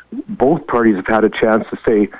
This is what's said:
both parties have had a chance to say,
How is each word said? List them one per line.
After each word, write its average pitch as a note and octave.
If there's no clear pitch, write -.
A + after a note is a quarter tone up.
both C#3+
parties A2+
have F#2
had A2
a G#2
chance A2
to -
say, G#2